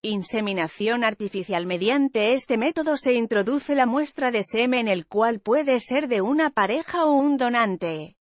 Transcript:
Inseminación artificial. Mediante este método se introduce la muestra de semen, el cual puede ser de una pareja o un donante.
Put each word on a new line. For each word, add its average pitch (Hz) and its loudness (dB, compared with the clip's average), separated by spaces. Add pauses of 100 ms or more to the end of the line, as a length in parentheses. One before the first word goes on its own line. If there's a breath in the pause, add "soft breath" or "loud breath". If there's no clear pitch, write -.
Inseminación 208 -2
artificial. 196 -4
Mediante 220 2
este 262 -2
método 302 0
se 254 0
introduce 233 0
la 269 4
muestra 269 -2
de 214 0
semen, 240 0
el 180 -2
cual 226 0
puede 262 2
ser 269 -2
de 226 0
una 285 2
pareja 285 0
o 294 4
un 285 4
donante. 190 -2